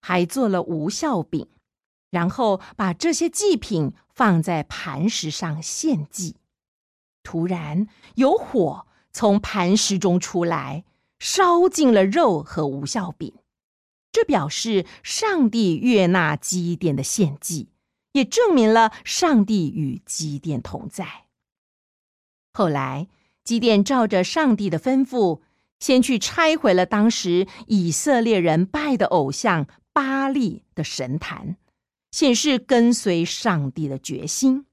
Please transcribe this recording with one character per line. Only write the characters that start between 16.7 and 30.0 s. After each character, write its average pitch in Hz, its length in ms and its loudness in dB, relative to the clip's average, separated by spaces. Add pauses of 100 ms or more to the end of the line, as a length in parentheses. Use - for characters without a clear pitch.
甸 156 220 -2
的 131 60 -4
献 143 360 -2
祭， 156 300 -10 (440)
也 269 120 2
证 440 300 2
明 220 180 6
了 220 220 4 (100)
上 277 400 2
帝 190 260 -2
与 139 360 -4
基 151 320 -6
甸 139 240 -6
同 - 260 -12
在。 - 380 -14 (1300)
后 185 160 0
来， 139 380 -4 (360)
基 233 160 -2
甸 208 240 4
照 247 220 2
着 190 180 2
上 269 320 0
帝 202 140 -2
的 160 80 -2
吩 262 260 0
咐， 208 380 -2 (380)
先 254 200 4
去 254 160 2
拆 320 400 0
毁 247 160 2
了 180 140 4
当 208 240 2
时 185 380 0 (180)
以 185 240 2
色 247 300 2
列 226 180 2
人 170 260 2
拜 294 320 -2
的 185 100 0
偶 143 260 0
像 165 340 -2 (260)
巴 269 360 -2